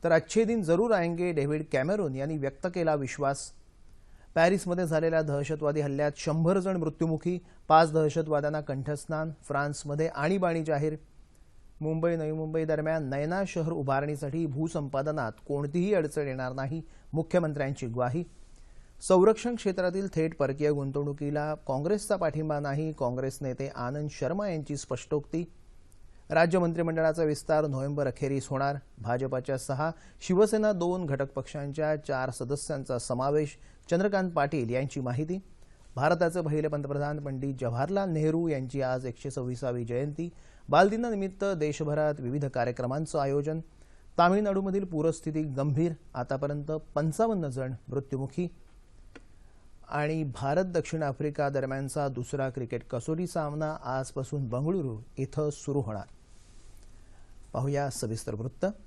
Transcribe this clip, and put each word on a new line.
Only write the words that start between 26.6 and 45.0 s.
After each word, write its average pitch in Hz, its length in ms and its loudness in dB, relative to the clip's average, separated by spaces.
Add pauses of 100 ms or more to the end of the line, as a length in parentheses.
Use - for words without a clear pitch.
विस्तार 156 440 2
नोव्हेंबर 143 400 -2
अखेरीस 135 420 -2
होणार. 139 280 0 (220)
भाजपाच्या 127 600 -2
सहा, 143 320 -2 (300)
शिवसेना 214 520 4
दोन 180 340 0
घटक 139 260 -2
पक्षांच्या 147 640 -2
चार 131 340 -2
सदस्यांचा 131 680 -4
समावेश, 143 600 0 (320)
चंद्रकांत 190 400 2
पाटील 143 400 0
यांची 135 300 -2
माहिती. 147 380 -2 (580)
भारताचे 165 440 4
पहिले 151 280 0
पंतप्रधान 147 520 -2
पंडित 139 400 -4
जवाहरलाल 143 500 0
नेहरू 160 380 2
यांची 135 340 -2
आज 127 240 -2
एकशे 127 240 -8
सव्वीसावी 123 540 -4
जयंती. 147 460 -2 (380)
बालदिनानिमित्त 202 760 4
देशभरात 151 720 0
विविध 139 280 -2
कार्यक्रमांचं 127 720 -2
आयोजन. 143 420 0 (580)
तामिळनाडूमधील 196 680 4
पूरस्थिती 160 580 0